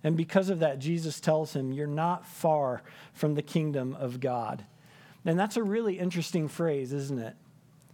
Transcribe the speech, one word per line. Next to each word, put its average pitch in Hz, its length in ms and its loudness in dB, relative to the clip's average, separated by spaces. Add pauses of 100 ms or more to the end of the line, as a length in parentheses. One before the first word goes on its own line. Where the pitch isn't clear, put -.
And 156 140 2
because 185 320 4
of 180 120 0
that, 143 180 4
Jesus 160 420 -2
tells 156 320 2
him, 131 180 -2
"You're 143 160 -2
not 165 400 0
far 147 560 0 (300)
from 151 220 0
the 147 80 0
kingdom 143 580 0
of 127 200 -4
God." 123 440 -2 (640)
And 170 120 4
that's 208 200 0
a 233 40 0
really 208 360 0
interesting 175 500 0
phrase, 139 460 0
isn't 139 240 -2
it? 113 180 -6 (580)